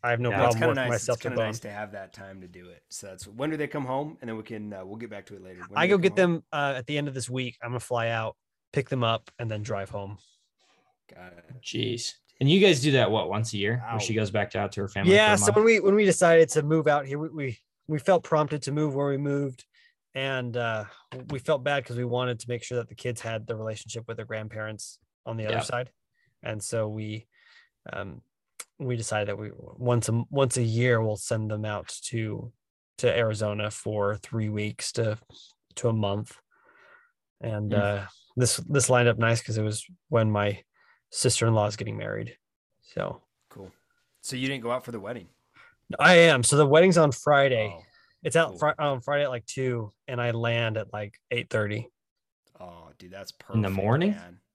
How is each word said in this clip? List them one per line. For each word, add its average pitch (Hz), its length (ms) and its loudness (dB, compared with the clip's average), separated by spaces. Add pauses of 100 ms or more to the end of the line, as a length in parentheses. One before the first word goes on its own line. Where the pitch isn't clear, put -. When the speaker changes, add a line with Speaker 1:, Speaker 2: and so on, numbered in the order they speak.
Speaker 1:
I 120 80 -2
have 117 80 0
no 120 120 0
Speaker 2:
Yeah. - 80 0
Speaker 3:
Well, 120 80 4
it's 120 80 4
Speaker 1:
problem 113 200 2
Speaker 3:
kinda 135 60 -2
Speaker 1:
working 120 100 -2
Speaker 3:
nice. 117 100 -2
Speaker 1:
myself 123 160 -2
Speaker 3:
It's - 60 -14
Speaker 1:
to 120 60 -4
Speaker 3:
kinda 127 120 -6
Speaker 1:
bone. 110 60 0
Speaker 3:
nice 110 120 -8
to 110 120 -14
have 104 200 -10
that 98 220 -16
time 98 280 -16
to 90 60 -18
do 90 220 -20
it. 85 200 -20
So - 180 -16
that's, 95 200 -16
when 123 240 -6
do 156 60 -4
they 147 100 -4
come 143 180 -6
home? 135 360 -6
And 120 80 -10
then 113 80 -6
we 107 60 -10
can, 107 300 -10
uh, 95 120 -12
we'll 101 120 -14
get 113 140 -14
back 101 160 -16
to 101 80 -18
it 92 80 -18
later. 90 240 -18
When 98 100 -2
Speaker 1:
I 160 80 6
Speaker 3:
do 185 80 4
Speaker 1:
go 202 40 6
Speaker 3:
they 180 120 2
Speaker 1:
get 190 60 -4
Speaker 3:
come 185 160 6
home? - 60 2
Speaker 1:
them, - 60 -8 (100)
uh, 143 240 0
at 127 100 -10
the 147 100 -4
end 147 100 -2
of 139 60 -8
this 127 160 -6
week. 123 320 -6
I'm 120 80 -8
gonna 123 100 -4
fly 117 300 -2
out, 113 260 -4 (380)
pick 135 160 -2
them 127 140 -2
up, 113 340 -2
and 120 120 -6
then 107 120 -6
drive 104 300 -6
home. 101 260 -10 (960)
Speaker 3:
Got 90 200 -20
it. 170 100 -20 (200)
Speaker 2:
Jeez. - 500 -4 (260)
And 139 100 4
you 185 100 8
guys 180 220 6
do 143 120 4
that, 113 180 6
what, 98 180 0
once 110 240 -2
a 107 40 -4
year? 113 340 0
Where 113 80 -2
she 107 180 -2
Speaker 3:
Ow. 110 40 2
Speaker 2:
goes 98 100 -2
back 104 240 -2
out 101 160 -2
to 101 100 -6
her 98 60 -4
family 190 260 4
Speaker 1:
Yeah, 214 160 6
Speaker 2:
for 208 40 6
a 202 40 4
Speaker 1:
so 202 100 2
Speaker 2:
month? 208 100 4
Speaker 1:
when 214 80 6
we, 226 140 6
when 196 160 4
we 214 100 6
decided 165 440 8
to 156 140 0
move 151 240 2
out 143 180 2
here, 139 140 -6
we, 156 100 -6
we, 139 280 -6 (300)
we 156 120 -2
felt 180 240 2
prompted 151 400 0
to 135 80 -6
move 147 240 -2
where 143 140 0
we 139 80 -2
moved, 143 460 -4 (520)
and, 131 420 -4
uh, 113 280 -2 (440)
we 143 80 -6
felt 135 260 -2
bad 143 220 -2
'cause 120 120 -8
we 123 60 -4
wanted 123 360 -2
to 117 100 -16
make 120 140 -6
sure 123 160 -4
that 117 100 -10
the - 60 -20
kids 120 260 -8
had 113 240 -8
the 113 100 -8
relationship 110 520 -10
with 117 100 -10
their 117 80 -10
grandparents 110 720 -10 (300)
on 113 100 -6
the 110 80 -6
other 107 120 -2
Speaker 2:
Yeah. 107 40 -2
Speaker 1:
side. 123 300 -6 (500)
And 110 220 -8
so 113 260 -2
we, 107 380 -8 (680)
um, 95 300 -12 (560)
we 123 160 -4
decided 107 320 -4
that 101 100 -6
we, 107 180 -10
once 120 540 -2
a, 117 220 0
once 135 260 2
a 127 60 0
year, 117 360 2
we'll 107 180 -2
send 107 340 -4
them 107 120 -4
out 104 320 -8 (100)
to, 110 460 -6 (460)
to 110 180 2
Arizona 107 540 -2
for 107 480 -2
three 107 320 -4
weeks 104 440 -6
to, 110 260 -2 (560)
to - 140 -2
a 113 40 0
month. 104 420 -2 (1040)
And, 107 320 -4
Speaker 2:
Mm. 104 80 2
Speaker 1:
uh, 101 260 0 (320)
this, 123 200 2
this 143 320 0
lined 123 200 6
up 110 80 2
nice 113 240 2
'cause 110 160 -6
it 107 60 -2
was 107 220 -4 (240)
when 113 220 4
my 101 320 0 (480)
sister-in-law 113 560 2
is 104 80 -4
getting 107 220 -8
married. 107 400 -8 (440)
So. - 420 -10 (260)
Speaker 3:
Cool. 95 220 -20 (500)
So - 140 -10
you 127 120 -4
didn't 135 160 -4
go 117 80 -2
out 123 140 -4
for 123 60 -12
the 113 80 -8
wedding? 101 280 -10 (720)
Speaker 1:
I 175 160 10
am. 160 280 8
So 143 120 4
the 151 100 8
wedding's 165 320 8
on 151 140 6
Friday. 127 680 2
Speaker 3:
Oh, 82 40 -20 (420)
Speaker 1:
It's 147 120 -2
out 160 160 4
Speaker 3:
cool. 87 80 -16
Speaker 1:
Fri-, 151 200 2
on 143 220 -2
Friday 143 240 -2
at, 135 40 -2
like, 120 160 -6
two, 120 460 -4 (160)
and 123 140 -6
I 120 100 0
land 117 460 0
at, 104 160 -8
like, 104 220 -8 (160)
eight 120 180 -4
thirty. 107 380 -2 (720)
Speaker 3:
Oh, 85 400 -18
dude, 90 120 -20
that's 95 220 -16 (200)
Speaker 2:
In 113 80 2
the 101 80 -2
Speaker 3:
perfect, 98 140 -2
Speaker 2:
morning? 147 280 2
Speaker 3:
man. - 280 -12 (140)